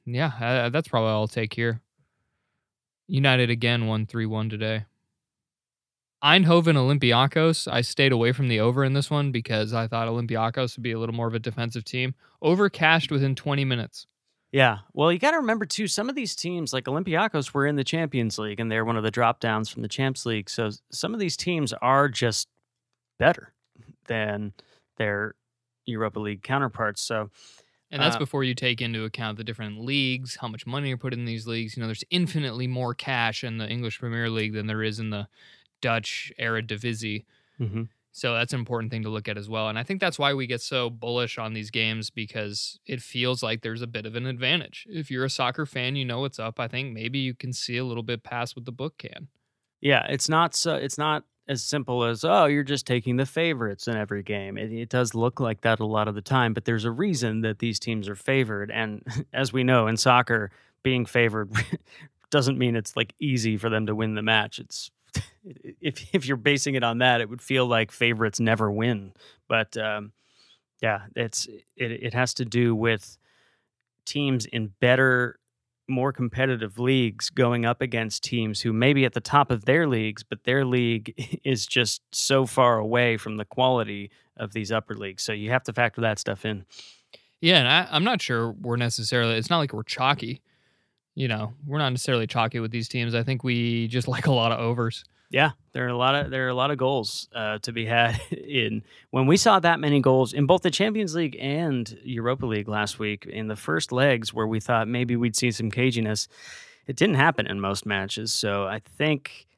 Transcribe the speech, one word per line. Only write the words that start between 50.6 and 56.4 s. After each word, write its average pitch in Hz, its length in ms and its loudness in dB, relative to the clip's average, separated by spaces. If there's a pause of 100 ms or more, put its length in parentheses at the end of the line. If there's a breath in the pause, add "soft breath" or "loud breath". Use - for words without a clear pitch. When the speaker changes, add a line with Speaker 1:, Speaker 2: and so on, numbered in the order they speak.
Speaker 2:
it's 139 220 -4
not 151 280 -2 (240)
as 131 120 -4
simple 123 440 -2
as, 117 180 0
"Oh, 175 220 6
you're 147 180 4
just 135 240 -4
taking 123 300 2
the 135 80 2
favorites 123 640 -2
in 113 80 0
every 101 260 -4
game." 98 340 -6
It, 107 140 -6
it 117 160 -6
does 123 260 0
look 120 280 0
like 113 200 -2
that 113 200 4
a 110 40 -2
lot 107 220 2
of 104 80 -2
the 104 60 -8
time, 120 320 2